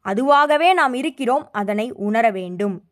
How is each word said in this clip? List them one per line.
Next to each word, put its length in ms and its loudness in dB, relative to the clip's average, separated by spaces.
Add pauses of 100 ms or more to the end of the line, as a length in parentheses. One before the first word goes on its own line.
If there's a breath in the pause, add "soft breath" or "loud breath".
அதுவாகவே 720 2
நாம் 220 2
இருக்கிறோம், 580 -2
அதனை 400 -4
உணர 380 0
வேண்டும். 600 -6